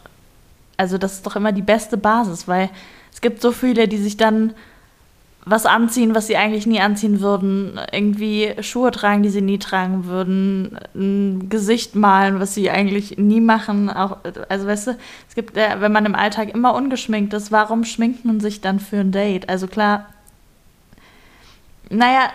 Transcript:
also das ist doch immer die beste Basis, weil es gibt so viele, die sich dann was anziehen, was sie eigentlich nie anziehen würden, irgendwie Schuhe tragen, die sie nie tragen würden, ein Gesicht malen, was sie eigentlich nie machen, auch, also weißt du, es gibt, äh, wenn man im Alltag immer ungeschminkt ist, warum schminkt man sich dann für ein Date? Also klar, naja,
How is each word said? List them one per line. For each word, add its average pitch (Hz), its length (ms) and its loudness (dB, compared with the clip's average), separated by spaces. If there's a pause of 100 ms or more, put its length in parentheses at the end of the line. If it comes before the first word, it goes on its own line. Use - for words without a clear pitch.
(760)
also 190 220 -2
das 190 160 -4
ist - 120 -18
doch 208 100 -6
immer 208 160 0
die 196 100 -2
beste 220 340 0
Basis, 208 500 0
weil 185 220 0 (440)
es - 80 -20
gibt 233 220 -2
so 240 80 2
viele, 226 380 2
die 202 100 -2
sich 208 200 -2
dann 220 340 2 (920)
was 220 180 2
anziehen, 226 500 2
was 214 120 0
sie 208 100 0
eigentlich 214 300 0
nie 220 140 2
anziehen 208 400 2
würden, 196 600 -2 (120)
irgendwie 208 680 0
Schuhe 240 300 0
tragen, 208 320 2
die 208 80 2
sie 202 100 -2
nie 196 180 0
tragen 190 460 -2
würden, 190 760 -2 (160)
ein 196 540 -2
Gesicht 220 460 -2
malen, 196 460 4
was 196 140 -4
sie 196 160 0
eigentlich 202 460 0
nie 208 240 4
machen, 214 480 2
auch, 190 300 -2 (320)
also 196 160 -2
weißt 208 220 -2
du, 240 100 -4 (320)
es - 40 -20
gibt, 226 220 -8
äh, 202 240 0
wenn 208 120 2
man 214 120 2
im 208 100 0
Alltag 214 400 -2
immer 240 200 2
ungeschminkt 233 580 -2
ist, 208 180 -6
warum 214 340 2
schminkt 233 420 -4
man 220 140 0
sich 208 200 -4
dann 190 200 -2
für 202 180 -6
ein 190 140 0
Date? 196 360 -2
Also 185 180 -4
klar, 208 440 -2 (1800)
naja, 247 460 4